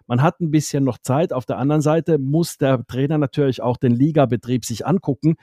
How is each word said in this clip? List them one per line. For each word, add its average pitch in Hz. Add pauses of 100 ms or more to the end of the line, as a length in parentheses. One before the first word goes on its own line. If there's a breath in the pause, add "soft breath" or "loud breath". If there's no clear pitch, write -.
man 123
hat 147
ein 165
bisschen 147
noch 131
Zeit. 135
Auf 127
der 104
anderen 147
Seite 156
muss 143
der 135
Trainer 143
natürlich 139
auch 120
den 123
Ligabetrieb 127
sich -
angucken, 156